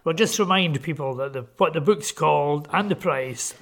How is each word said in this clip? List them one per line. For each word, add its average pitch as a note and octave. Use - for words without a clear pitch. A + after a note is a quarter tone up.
Well, D#3+
just G#3+
remind F#3
people C#3
that C3+
the, B2+
what E3+
the D#3+
book's F#3+
called D3
and G3+
the E3+
price, C3